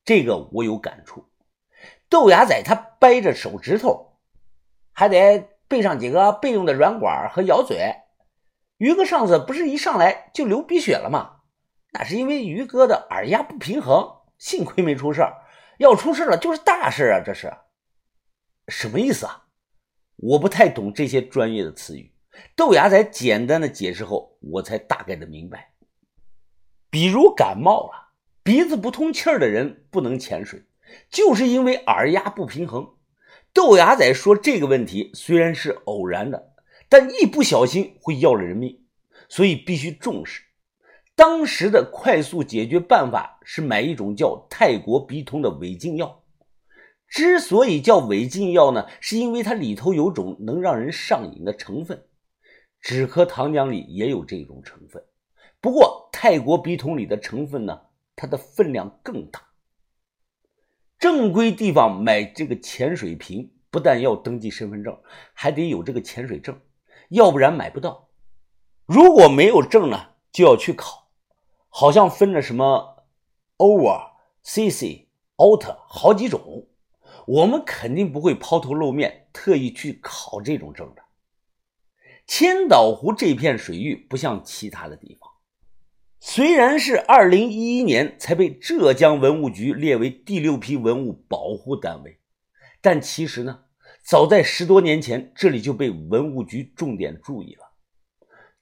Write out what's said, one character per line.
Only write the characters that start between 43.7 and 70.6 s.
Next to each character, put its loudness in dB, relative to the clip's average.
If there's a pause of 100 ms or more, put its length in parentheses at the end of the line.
一 -4
种 -8
叫 -2
泰 0
国 -4
鼻 -12
通 -10
的 -2
违 -12
禁 -10
药。 -10 (840)
之 2
所 2
以 0
叫 4
违 -2
禁 -6
药 4
呢， -6 (100)
是 -10
因 -4
为 -4
它 -4
里 -6
头 -4
有 0
种 -8
能 -8
让 -2
人 -6
上 -6
瘾 -16
的 -6
成 -12
分。 -18 (720)
止 -4
咳 0
糖 -4
浆 -2
里 -8
也 -8
有 -6
这 -12
种 -20
成 -20
分， -20 (600)
不 -2
过 4
泰 2
国 0
鼻 -8
通 -8
里 -8
的 -6
成 -10
分 -10
呢， -12 (340)
它 -14
的 -8
分 -4
量 -10
更 -14
大。 -20 (1600)
正 0
规 2
地 -4
方 2
买 2
这 -10
个 -8
潜 -6
水 -10
瓶， -16 (160)
不 -6
但 2
要 0
登 -10
记 -10
身 -12
份 -12
证， -14 (360)
还 -4
得 -4
有 -6
这 -10
个 -6
潜 -14
水 -12
证， -16 (500)
要 4
不 -2
然 4
买 -8
不 -14
到。 -12 (760)
如 8
果 12
没 6
有 6
证 2
呢， -8 (180)
就 4
要 10
去 -2